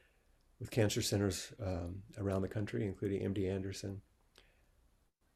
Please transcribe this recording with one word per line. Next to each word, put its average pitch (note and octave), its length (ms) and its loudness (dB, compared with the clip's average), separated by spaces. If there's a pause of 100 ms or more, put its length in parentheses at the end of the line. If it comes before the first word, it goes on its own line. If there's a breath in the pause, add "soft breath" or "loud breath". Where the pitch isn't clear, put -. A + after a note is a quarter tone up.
(580 soft breath)
with A2+ 140 -10
cancer A2 280 4
centers, G2+ 600 2
um, F#2 420 -2 (140)
around G2 260 2
the F#2 60 0
country, A2 380 -2
including G2 360 0
M G2+ 100 2
D F#2+ 160 0
Anderson, G2 540 -4 (1300 soft breath)